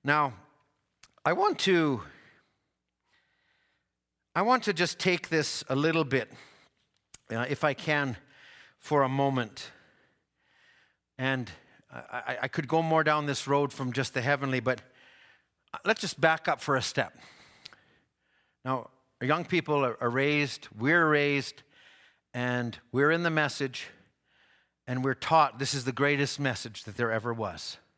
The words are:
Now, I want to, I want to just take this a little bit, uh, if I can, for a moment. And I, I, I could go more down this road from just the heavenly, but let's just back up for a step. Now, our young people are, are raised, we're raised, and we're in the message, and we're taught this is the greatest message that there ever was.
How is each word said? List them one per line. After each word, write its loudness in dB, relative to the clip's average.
Now, 2
I 4
want 2
to, 2
I 2
want 4
to 0
just -2
take 0
this 0
a 0
little 2
bit, -2
uh, -2
if -2
I 2
can, -2
for 2
a 4
moment. -2
And -2
I, -14
I, -6
I -2
could -6
go 2
more 2
down 2
this -4
road 2
from -6
just -2
the -2
heavenly, 0
but -2
let's 0
just -4
back 2
up -2
for 0
a 2
step. -4
Now, -4
our -2
young 2
people 2
are, -2
are 0
raised, 0
we're 4
raised, 0
and -2
we're 4
in 0
the 0
message, -2
and -4
we're 0
taught 4
this -2
is -4
the 0
greatest 2
message -4
that -12
there 0
ever -2
was. -8